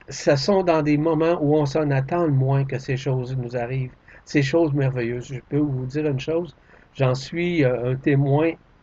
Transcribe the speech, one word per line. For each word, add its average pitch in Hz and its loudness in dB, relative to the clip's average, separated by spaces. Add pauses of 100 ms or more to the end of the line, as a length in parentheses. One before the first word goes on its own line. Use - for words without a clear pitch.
ce 143 2
sont 190 2
dans 165 2
des 147 2
moments 160 2
où 147 2
on 151 2
s'en 147 0
attend 139 0
le 151 2
moins 135 2
que 131 -6
ces 127 -4
choses 127 -4
nous 120 -6
arrivent, 127 -4 (320)
ces 147 0
choses 151 2
merveilleuses. 127 -2
Je 123 -10 (100)
peux 143 -2
vous 135 -2
dire 147 -4
une 135 -2
chose, 165 -4 (380)
j'en 127 2
suis, 170 -2
euh, 123 0
un 131 0
témoin 143 2 (320)